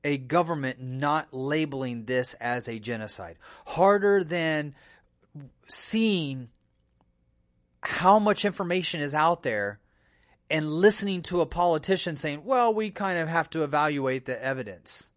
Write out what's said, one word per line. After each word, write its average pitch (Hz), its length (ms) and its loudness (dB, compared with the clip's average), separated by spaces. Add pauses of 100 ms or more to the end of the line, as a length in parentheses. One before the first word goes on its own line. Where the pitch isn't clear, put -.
a 143 140 0
government 135 640 -2
not 139 500 -2
labeling 131 760 -4
this 123 280 0
as 120 340 -4
a 113 100 -8
genocide. 107 580 -8 (300)
Harder 196 580 4
than 156 500 -2 (920)
seeing 165 840 0 (1300)
how 190 360 6
much 208 280 2
information 175 560 -2
is 143 120 -4
out 165 280 2
there 104 360 -2 (680)
and 156 220 0
listening 190 520 4
to 175 200 0
a 156 40 2
politician 175 680 0
saying, 147 280 -6
"Well, 240 280 2
we 214 180 0
kind 190 280 -2
of 160 100 -2
have 165 220 0
to 160 120 -2
evaluate 143 600 0
the 120 180 -6
evidence." 123 760 -8